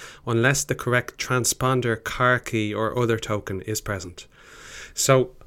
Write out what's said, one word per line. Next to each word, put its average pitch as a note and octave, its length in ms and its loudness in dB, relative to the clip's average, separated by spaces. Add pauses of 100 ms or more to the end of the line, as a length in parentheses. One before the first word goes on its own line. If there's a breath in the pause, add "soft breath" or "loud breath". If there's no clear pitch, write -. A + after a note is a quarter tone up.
(260 loud breath)
unless B2 380 2
the - 100 -4
correct - 440 -2
transponder, B2 840 0
car B2 380 2
key, G#2+ 340 -4
or G#2+ 240 -2
other A#2 200 2
token G2+ 440 -4
is G#2+ 180 -4
present. F#2+ 460 -8 (640 loud breath)
So, C3 400 4 (140)